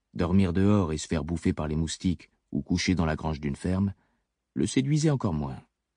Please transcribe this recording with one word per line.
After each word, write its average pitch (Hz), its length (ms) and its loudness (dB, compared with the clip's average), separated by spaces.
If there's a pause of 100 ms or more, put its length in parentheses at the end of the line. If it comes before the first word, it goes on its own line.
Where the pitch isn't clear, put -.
(140)
dormir 90 380 2
dehors 95 400 4
et 73 60 -2
se - 100 -10
faire 78 160 -2
bouffer 85 280 0
par 78 140 -4
les 76 100 -2
moustiques 82 540 -2 (220)
ou 71 100 -2
coucher 90 320 0
dans 80 120 2
la 78 100 0
grange 78 240 -6
d'une 71 160 -4
ferme, 95 380 -2 (600)
le 80 120 0
séduisaient 143 440 0
encore 113 240 0
moins. 69 260 -4 (360)